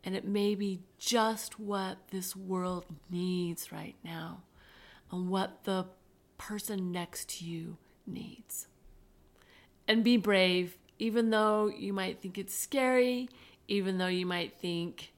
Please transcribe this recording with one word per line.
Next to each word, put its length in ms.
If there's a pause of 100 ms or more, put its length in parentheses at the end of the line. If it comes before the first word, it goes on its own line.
And 100
it 80
may 300
be 300 (160)
just 600
what 380 (140)
this 240
world 500 (240)
needs 640
right 320
now 400 (680)
and 180
what 340
the 240 (500)
person 540
next 360 (120)
to 60
you 320 (280)
needs. 600 (1200)
And 160
be 140
brave, 600 (220)
even 320
though 440
you 160
might 300
think 160
it's 160
scary, 760 (380)
even 300
though 80
you 220
might 320
think 580